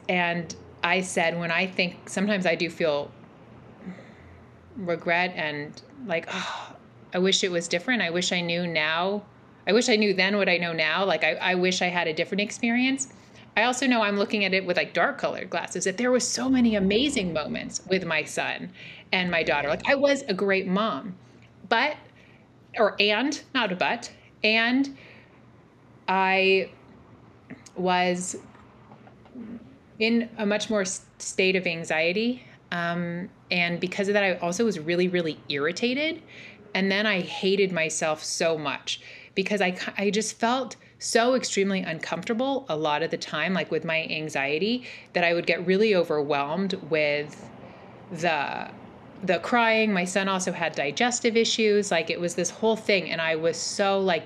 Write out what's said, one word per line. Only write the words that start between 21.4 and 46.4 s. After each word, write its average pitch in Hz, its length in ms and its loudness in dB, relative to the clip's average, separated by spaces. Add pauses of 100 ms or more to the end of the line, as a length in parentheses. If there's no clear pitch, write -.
but, 269 280 2 (840)
or, 208 220 2
and, 214 420 2 (100)
not 226 200 0
a 180 40 -4
but, - 340 -2 (340)
and 240 520 2 (1120)
I 190 640 4 (1040)
was 180 600 0 (1600)
in 233 300 2 (100)
a 220 80 -2
much 208 240 0
more 208 120 2
s-, - 220 -6 (140)
state 185 380 2
of 185 100 0
anxiety. 170 800 -2 (280)
Um, 175 560 -4 (220)
and 175 300 0
because 190 280 -2
of 202 60 2
that, 202 100 2
I 185 100 2
also 180 300 -2
was 202 140 0
really, 175 300 0
really 175 300 -2 (100)
irritated. 240 720 -2 (520)
And 190 160 2
then 202 140 2
I 202 160 0
hated 190 520 2
myself 160 500 -2
so 165 340 0
much 143 440 -6 (340)
because 196 260 0
I 185 120 2
ki-, - 260 -8
I 202 120 0
just 214 280 -2
felt 240 380 -2 (260)
so 240 320 4
extremely 196 460 0
uncomfortable 214 880 -4
a 160 80 -2
lot 151 260 0
of 160 80 -2
the 175 60 -4
time, 165 380 -2
like, 156 160 -2
with 160 140 -2
my 160 200 -2
anxiety, 156 800 -2 (300)
that 175 100 2
I 170 100 4
would 170 120 0
get 175 200 0
really 196 280 6
overwhelmed 151 800 0 (160)